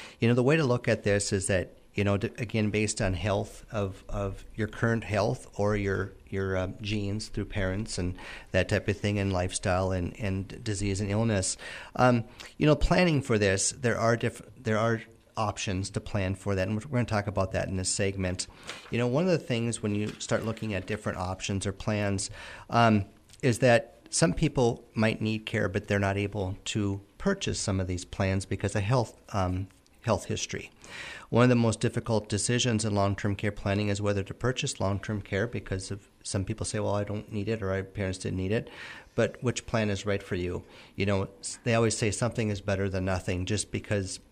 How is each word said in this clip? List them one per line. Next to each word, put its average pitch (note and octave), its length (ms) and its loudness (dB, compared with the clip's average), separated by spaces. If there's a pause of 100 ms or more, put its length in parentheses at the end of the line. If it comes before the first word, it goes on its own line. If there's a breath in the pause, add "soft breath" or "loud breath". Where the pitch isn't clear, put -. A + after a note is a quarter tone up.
(200 loud breath)
You A#2 80 6
know, A#2+ 60 6
the B2 100 6
way C#3+ 120 6
to D#3+ 80 4
look B2 220 0
at A2 160 2
this G2+ 300 2
is G2 160 0
that, F#2 240 0 (220)
you G2+ 100 0
know, G2+ 120 4
d-, G#2 220 -2
again, G#2+ 320 0
based G#2+ 320 0
on F#2+ 120 2
health G2 580 -2
of, G2+ 360 -4
of G2+ 360 -4 (100)
your G#2+ 140 -2
current A#2 340 0
health G#2+ 520 0
or G2+ 200 2
your, G2 380 0 (160)
your, F#2+ 280 -2
uh, F#2 120 0 (120)
genes G#2 480 -4
through G#2 180 -4
parents G2 520 -2
and F2+ 160 -2 (380 loud breath)
that F#2 160 4
type G2+ 180 0
of G2+ 100 0
thing, G#2 220 0
and G2 140 2
lifestyle F#2 580 0
and, F#2 300 -2
and G2 420 -4
disease G2 380 -2
and G#2 100 -2
illness. G#2 460 2 (400 loud breath)
Um, B2 260 6 (340 loud breath)
you D3+ 100 2
know, D3+ 100 8
planning E3+ 440 4
for A#2+ 160 2
this, G2 360 4
there A2+ 260 0
are A2+ 180 4
diff-, A2+ 260 -4 (180)
there A2 180 0
are A2+ 240 2 (340)
options G#2 540 -2
to A2 100 -4
plan F#2+ 340 -2
for G2+ 220 -2
that, F#2 100 2
and G#2+ 100 0
we're G#2+ 140 -8
gonna B2 140 0
talk G2+ 240 0
about G2 240 0
that F#2 160 -2
in F#2+ 80 -4
this F#2 120 -2
segment. F#2+ 600 -2 (420 loud breath)
You A#2+ 80 0
know, A#2+ 80 2
one C3 180 2
of F#3+ 60 2
the E3 80 4
things A#2 420 -2
when G#2 140 0
you G#2 140 -2 (100)
start - 260 -2
looking A2 300 -4
at F#2 120 -4
different G#2 320 -4
options F#2 460 -4
or G2+ 80 0
plans, G#2 560 0 (420 loud breath)
um, A2 340 6 (360)
is B2 200 2
that A#2+ 400 4 (100)
some E3+ 240 2
people C3 500 2 (100)
might A2+ 280 2
need A2 240 -2
care, G#2+ 220 0
but G2+ 180 -2
they're G2+ 140 2
not G2 160 2
able G2 500 -2
to G2+ 340 0 (180)
purchase F#3+ 400 -2
some F#2+ 200 0
of F#2+ 80 0
these F2+ 180 -4
plans F#2+ 400 0
because G2 300 -4
of G#2+ 80 0
health, A#2 340 0 (160)
um, F#2 360 0 (340)
health G2+ 220 0
history. - 460 -6 (580 loud breath)
One A2+ 140 6
of B2+ 80 8
the B2 60 6
most A2+ 240 2
difficult A2+ 480 0
decisions A#2 560 0
in G#2+ 100 0
long-term G2+ 420 2
care G#2 160 -2
planning G2+ 360 0
is G2+ 140 -2
whether G2+ 220 0
to G2 100 -10
purchase - 460 -2
long-term G2 420 -2
care, G2 240 -2
because G2 440 -6
of, G2+ 180 -10 (160)
some G2 200 -2
people - 220 -4
say, A2 140 -4
"Well, G2+ 140 0
I G#2 100 0
don't G#2 260 -6
need G#2 180 -4
it," A2 140 -2
or, G2 60 -2
"My F#2+ 140 0
parents F#2+ 360 -4
didn't G2+ 200 -4
need F#2 140 -2
it." A#2 180 -2 (440 loud breath)
But A2+ 280 2
which A#2+ 240 -2
plan A2 240 2
is G2 160 -4
right G2+ 160 0
for - 140 -4
you? F2+ 280 -2 (320 loud breath)
You G2 100 0
know, G2 220 2 (120)
s-, - 240 -10
they A#2+ 100 4
always A2+ 220 4
say A2 140 0
something A2+ 380 0
is G2+ 120 -2
better G2 280 0
than F#2 160 0
nothing, F2+ 400 0
just G2+ 260 -2
because G2+ 500 -2 (120)